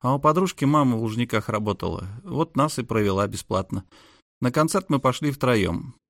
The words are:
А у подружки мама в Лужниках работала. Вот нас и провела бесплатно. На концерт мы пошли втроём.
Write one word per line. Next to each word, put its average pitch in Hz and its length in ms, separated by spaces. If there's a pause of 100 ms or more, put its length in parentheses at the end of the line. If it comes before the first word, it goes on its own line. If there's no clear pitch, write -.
А 127 120
у 143 60
подружки 156 460
мама 139 320
в 110 60
Лужниках 113 440
работала. 98 640 (160)
Вот 165 320
нас 285 200
и 127 60
провела 104 440
бесплатно. 98 580 (560)
На 123 100
концерт 165 380
мы 143 100
пошли 139 320
втроём. 120 640 (140)